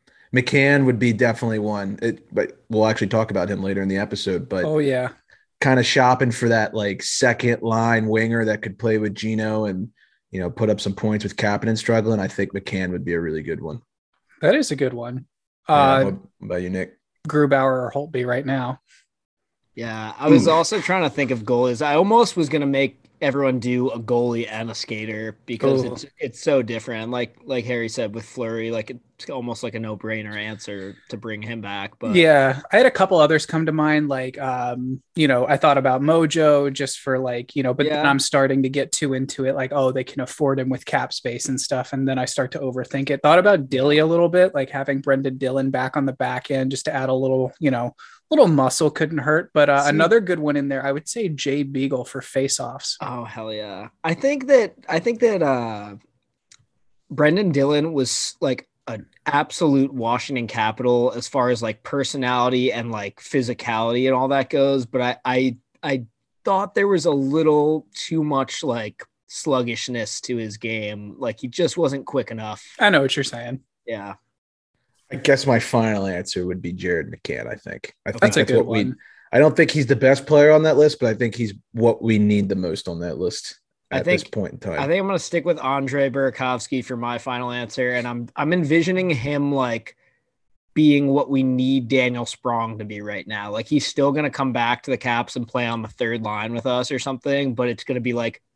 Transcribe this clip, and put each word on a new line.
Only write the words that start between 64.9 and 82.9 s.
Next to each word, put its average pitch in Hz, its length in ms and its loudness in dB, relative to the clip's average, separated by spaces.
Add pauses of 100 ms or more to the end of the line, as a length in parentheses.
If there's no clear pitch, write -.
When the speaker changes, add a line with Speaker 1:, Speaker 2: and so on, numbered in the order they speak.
Speaker 3:
I, 123 240 -2
I, 127 320 0 (240)
I 139 240 -4 (380)
thought 196 300 -2
there 196 140 2
was 180 180 2
a 165 60 4
little 151 840 2
too 160 280 -4
much, 139 400 -2
like, 117 400 -6 (240)
sluggishness 120 920 -4
to 123 160 -6
his 107 200 -8
game. 107 600 -8
Like, 117 220 -6
he 131 80 -8
just 165 300 -2
wasn't 139 280 -2
quick 127 260 -4
enough. 110 320 -10 (160)
Speaker 2:
I 202 100 6
know 160 120 0
what 135 140 -2
you're 139 80 -2
saying. 123 380 -10 (260)
Speaker 3:
Yeah. 101 280 -10 (960)
Speaker 1:
I 147 40 -10
guess 135 320 2
my 120 120 4
final 110 460 0
answer 90 400 -6
would 90 160 -6
be 87 100 -8
Jared 87 400 -4
McCann, 58 360 -10
I - 80 -10
think. - 400 -16 (100)
I - 40 -4
Speaker 3:
Okay. - 20 -6
Speaker 1:
think 117 100 -4
Speaker 2:
That's 208 160 4
a - 40 6
Speaker 1:
that's 135 100 0
Speaker 2:
good 123 60 4
Speaker 1:
what 107 100 4
we 113 180 2
Speaker 2:
one. 85 120 -6 (340)
Speaker 1:
I 123 80 6
don't 151 160 6
think 160 160 4
he's 147 160 0
the 135 80 4
best 131 320 4
player 151 240 8
on 156 120 8
that 156 140 4
list, 147 220 4
but 120 100 2
I 110 60 0
think 117 180 -2
he's 110 200 -4 (180)
what 113 320 2
we 110 160 4
need 104 300 4
the 98 60 -2
most 90 320 -4
on 85 120 -8